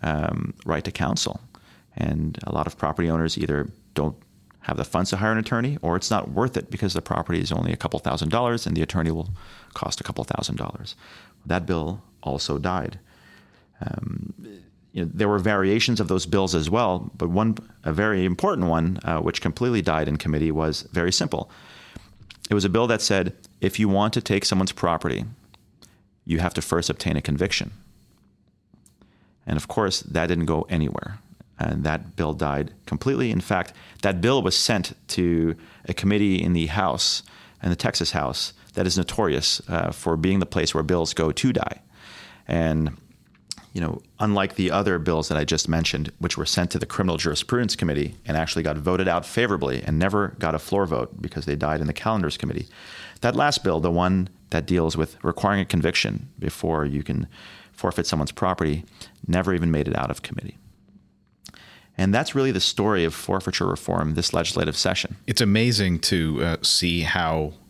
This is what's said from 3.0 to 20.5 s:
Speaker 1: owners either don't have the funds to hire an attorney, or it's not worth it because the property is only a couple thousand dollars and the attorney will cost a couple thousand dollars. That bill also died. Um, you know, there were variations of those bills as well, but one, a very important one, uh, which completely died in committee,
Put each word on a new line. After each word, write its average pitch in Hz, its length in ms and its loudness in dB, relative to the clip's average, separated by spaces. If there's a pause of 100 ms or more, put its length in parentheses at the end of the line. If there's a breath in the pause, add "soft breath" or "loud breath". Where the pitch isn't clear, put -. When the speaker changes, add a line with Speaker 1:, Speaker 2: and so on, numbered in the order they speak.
Speaker 1:
owners 80 260 2
either 76 320 0 (240)
don't 73 240 0 (440)
have - 180 -4
the - 140 -2
funds 92 180 2
to 95 80 0
hire 110 140 2
an 110 40 2
attorney, 120 460 -2
or 82 140 0
it's - 140 -2
not 104 200 0
worth 113 260 0
it - 140 -6
because 92 240 -2
the 85 80 -2
property 82 360 -2
is 90 140 -2
only 82 180 0
a 80 60 -2
couple - 240 -4
thousand 73 300 -2
dollars 117 360 0
and 82 80 -2
the 80 140 2
attorney 82 220 0
will 80 180 -2 (460 loud breath)
cost - 260 -6
a - 40 -10
couple - 200 -4
thousand - 320 -4
dollars. - 400 -8 (480 loud breath)
That 87 220 -2
bill 85 340 -2 (220)
also 69 340 -2
died. 90 420 -4 (880 soft breath)
Um, - 460 -8 (600)
you 87 100 -2
know, 82 80 -4
there 101 160 2
were 104 100 4 (160)
variations 104 460 2
of 90 80 0
those 95 160 2 (100)
bills 95 200 2
as 80 160 2
well, 95 400 2 (100)
but 87 80 0
one, 107 300 2 (260)
a 78 80 0
very 95 320 2
important 92 440 2
one, 82 360 2
uh, 82 220 0
which 85 160 -2
completely 113 400 0
died 78 260 2
in 73 80 0
committee, 78 340 0